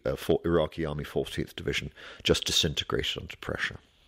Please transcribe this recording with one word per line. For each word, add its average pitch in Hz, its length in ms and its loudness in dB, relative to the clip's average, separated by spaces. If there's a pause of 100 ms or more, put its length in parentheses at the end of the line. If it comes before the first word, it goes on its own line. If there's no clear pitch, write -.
uh, 67 100 0
for-, - 300 2
Iraqi 82 400 2
Army 76 180 -4
fourteenth - 520 -4
Division - 360 -4 (320)
just - 220 4
disintegrated - 800 0
under - 140 -12
pressure. - 420 -4 (280)